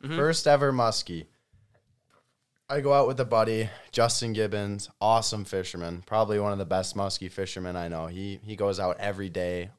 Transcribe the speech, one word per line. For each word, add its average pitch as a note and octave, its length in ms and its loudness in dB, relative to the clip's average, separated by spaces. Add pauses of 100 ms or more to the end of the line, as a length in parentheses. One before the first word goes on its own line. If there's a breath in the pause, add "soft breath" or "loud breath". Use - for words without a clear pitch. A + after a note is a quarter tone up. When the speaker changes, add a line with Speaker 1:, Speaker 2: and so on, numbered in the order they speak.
Speaker 1:
Mm-hmm. D#3 140 -6
Speaker 2:
First D#3 300 2
ever C#3+ 260 6
muskie. A2 540 -2 (1400)
I C#3+ 120 -2
go C#3 120 4
out C#3 140 6
with B2+ 120 0
a B2+ 60 0
buddy, A2+ 440 2 (220 loud breath)
Justin A#2 420 2
Gibbons, G#2 560 -2 (100)
awesome A2 460 2
fisherman, F2 600 -6
probably G#2+ 340 2
one G2+ 120 0
of G2+ 60 -2
the G2 80 -4
best F#2+ 300 -2
muskie G2 360 -4
fishermen F#2 440 -8
I F2 120 -6
know. E2 200 -6
He, F#2+ 360 -10
he G#2+ 120 -12
goes G2+ 240 0
out F#2 200 0
every G2 300 -4
day, F2+ 500 -4